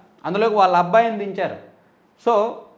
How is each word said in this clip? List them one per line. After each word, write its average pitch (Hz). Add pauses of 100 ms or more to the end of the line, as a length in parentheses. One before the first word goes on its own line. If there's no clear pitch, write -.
(260)
అందులోకి 208
వాళ్ళ 185
అబ్బాయిని 202
దించారు. 185 (720)
So, 208 (260)